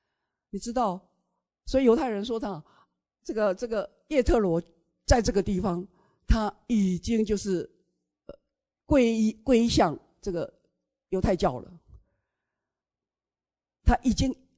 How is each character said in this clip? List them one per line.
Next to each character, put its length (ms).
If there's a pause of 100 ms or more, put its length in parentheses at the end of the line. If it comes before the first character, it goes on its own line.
(520)
你 60
知 140
道， 380 (560)
所 160
以 20
犹 120
太 140
人 140
说 160
他， 240 (600)
这 100
个， 200
这 140
个 220 (180)
叶 160
特 160
罗 220 (440)
在 160
这 120
个 100
地 160
方， 260 (400)
他 280 (140)
已 300
经 280
就 100
是， 340 (580)
呃， 120 (460)
皈 160
依， 320 (100)
归 240
向 320 (220)
这 100
个 220 (560)
犹 100
太 160
教 240
了。 200 (2000)
他 180
已 120
经 200 (240)